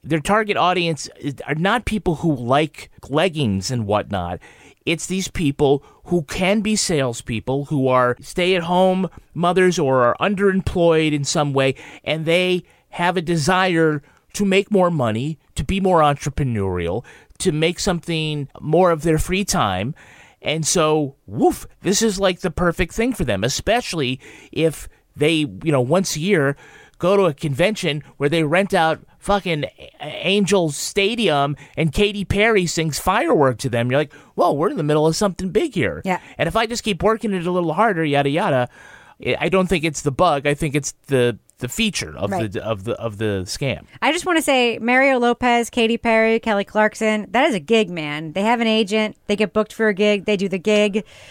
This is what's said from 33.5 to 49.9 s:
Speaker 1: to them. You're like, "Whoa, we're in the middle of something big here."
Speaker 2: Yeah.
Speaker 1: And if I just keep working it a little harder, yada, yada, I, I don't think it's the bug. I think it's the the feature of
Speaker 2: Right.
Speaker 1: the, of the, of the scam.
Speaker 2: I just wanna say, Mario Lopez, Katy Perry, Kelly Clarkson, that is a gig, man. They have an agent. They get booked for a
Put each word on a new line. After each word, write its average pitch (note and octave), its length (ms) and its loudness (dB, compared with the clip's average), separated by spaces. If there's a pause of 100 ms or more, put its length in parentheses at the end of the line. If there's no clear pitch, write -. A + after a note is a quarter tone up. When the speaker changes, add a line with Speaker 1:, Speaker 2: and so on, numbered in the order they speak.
Speaker 1:
to C3 120 -4
them. A#2+ 200 0
You're C3+ 100 2
like, D#3 120 -4 (220)
"Whoa, C4 180 2
we're D#3+ 180 0
in D4 60 -6
the E3+ 60 -4
middle D3+ 240 2
of D#3+ 100 2
something F#3+ 320 -2
big C4 260 0
here." F#2+ 300 -2
Speaker 2:
Yeah. F#3 160 0 (180)
Speaker 1:
And D3+ 80 0
if E3 100 -2
I A3+ 100 2
just A3+ 180 -6
keep F#3+ 180 -2
working G#3+ 300 0
it F3 140 -2
a F3+ 40 -2
little F3 220 0
harder, F3+ 320 2
yada, C#3+ 240 2
yada, C#3+ 400 0 (580)
I, B2 140 0
I - 80 0
don't F#3 180 2
think E3+ 180 0
it's D#3+ 180 -4
the C#3+ 100 -2
bug. D3 340 2
I C#3+ 80 2
think C#3+ 200 -4
it's C#3+ 180 -2 (140)
the A#2+ 320 2 (200)
the B2 100 -6
feature G3+ 480 -4
of G3 160 -4
Speaker 2:
Right. A#2 180 -4
Speaker 1:
the, G2+ 140 -8
of G#2+ 200 -6
the, A2+ 160 -4
of G#2+ 180 -8
the G2+ 280 -2
scam. - 380 -6 (180)
Speaker 2:
I B3+ 100 2
just F4 140 -4
wanna E4 160 2
say, B3 380 0
Mario B3+ 400 2
Lopez, A#3+ 500 2
Katy A#3 280 0
Perry, A3+ 420 2
Kelly G3+ 240 0
Clarkson, G#3+ 640 0
that B3+ 180 2
is B3+ 60 0
a F3+ 60 -2
gig, G#3+ 300 2
man. D3+ 420 -8
They F#3+ 100 -2
have A#3 180 2
an A#3 60 0
agent. A3 500 0 (120)
They G#3 80 0
get G#3 160 0
booked G#3+ 200 0
for A3 160 0
a G3+ 60 2